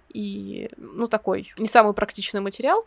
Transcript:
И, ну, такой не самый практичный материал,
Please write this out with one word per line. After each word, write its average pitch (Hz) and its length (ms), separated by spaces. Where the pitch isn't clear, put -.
И, - 640
ну, 220 320
такой 196 480
не 220 120
самый 214 260
практичный 202 480
материал, 269 440